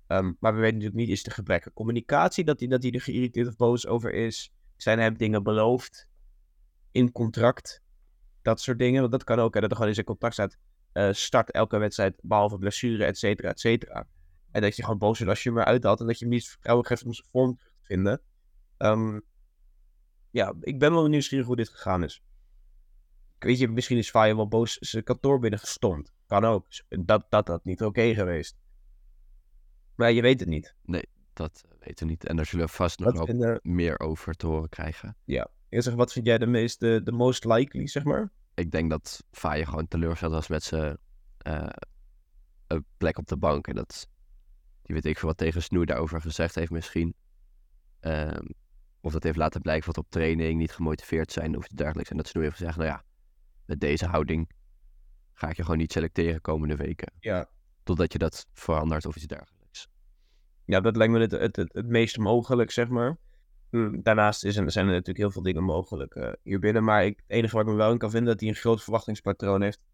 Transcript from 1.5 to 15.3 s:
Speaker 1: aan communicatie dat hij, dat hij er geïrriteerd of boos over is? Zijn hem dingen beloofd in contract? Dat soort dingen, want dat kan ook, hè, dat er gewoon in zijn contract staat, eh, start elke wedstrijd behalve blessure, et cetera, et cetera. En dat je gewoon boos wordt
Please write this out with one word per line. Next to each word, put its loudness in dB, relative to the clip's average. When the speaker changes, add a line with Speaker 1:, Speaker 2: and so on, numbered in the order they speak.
Speaker 1:
aan -16
communicatie 0
dat 0
hij, -4
dat 2
hij -2
er -4
geïrriteerd -2
of -10
boos 2
over -2
is? -4
Zijn 2
hem 2
dingen 2
beloofd 0
in 4
contract? 0
Dat 2
soort -2
dingen, 4
want 2
dat -2
kan 2
ook, 2
hè, 2
dat 2
er -2
gewoon 0
in 0
zijn -4
contract -4
staat, -2
eh, 2
start 0
elke 0
wedstrijd 0
behalve 2
blessure, -2
et 0
cetera, 0
et -6
cetera. 0
En 0
dat 2
je -6
gewoon -2
boos 2
wordt 0